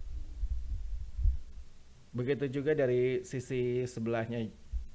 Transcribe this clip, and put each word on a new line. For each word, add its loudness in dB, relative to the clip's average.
Begitu 0
juga 4
dari 4
sisi 0
sebelahnya, -2